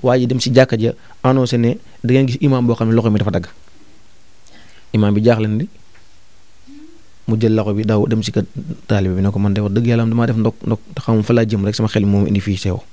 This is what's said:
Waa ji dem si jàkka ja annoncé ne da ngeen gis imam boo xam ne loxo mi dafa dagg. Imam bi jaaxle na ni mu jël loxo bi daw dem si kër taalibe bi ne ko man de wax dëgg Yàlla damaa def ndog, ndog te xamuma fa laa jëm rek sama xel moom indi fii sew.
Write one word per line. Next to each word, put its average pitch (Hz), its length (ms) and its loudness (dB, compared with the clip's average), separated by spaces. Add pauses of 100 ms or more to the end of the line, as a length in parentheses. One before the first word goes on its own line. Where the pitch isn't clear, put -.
Waa 127 160 4
ji 123 80 0
dem 127 120 0
si 123 140 -2
jàkka 127 240 6
ja 113 160 0 (300)
annoncé 131 340 2
ne 117 200 2 (260)
da 120 100 2
ngeen 135 140 4
gis 123 140 -2
imam 131 260 2
boo 117 80 2
xam 113 140 0
ne 113 60 4
loxo 113 140 4
mi 107 100 2
dafa 98 120 -2
dagg. 90 160 -2 (1500)
Imam 107 200 2
bi 104 100 2
jaaxle 110 240 4
na 107 80 -2
ni 139 120 -4 (1600)
mu 113 140 0
jël 110 140 2
loxo 107 180 0
bi 104 120 -2
daw 107 220 2
dem 110 160 0
si - 80 -6
kër - 140 0 (420)
taalibe 95 280 0
bi 95 60 -2
ne 98 100 2
ko 101 80 -4
man 101 140 2
de 104 80 -2
wax 101 120 -2
dëgg 117 140 2
Yàlla 117 180 2
damaa 117 220 0
def 117 100 0
ndog, 110 160 0 (120)
ndog 113 140 -2 (140)
te - 80 -8
xamuma 110 220 2
fa 113 100 0
laa 117 120 4
jëm 104 200 0
rek 104 100 -2
sama 110 140 0
xel 107 160 0
moom 101 220 4
indi 101 120 2
fii 95 180 -2
sew. 92 200 -2 (160)